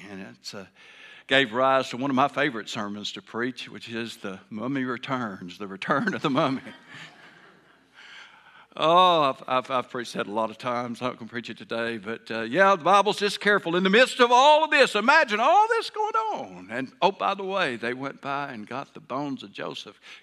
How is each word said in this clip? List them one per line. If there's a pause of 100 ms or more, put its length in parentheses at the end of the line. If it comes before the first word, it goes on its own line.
and
it's,
uh, (640)
gave
rise
to
one
of
my
favorite
sermons
to
preach,
which
is
the (100)
mummy
returns,
the
return
of
the
mummy.
<laughs> (2000)
Oh,
I've,
I've,
I've
preached
that
a
lot
of
times.
I'm
not
gonna
preach
it
today,
but,
uh,
yeah,
the
Bible's
just
careful.
In
the
midst
of
all
of
this,
imagine
all
this
going
on.
And,
oh,
by
the
way,
they
went
by
and
got
the
bones
of
Joseph, (220)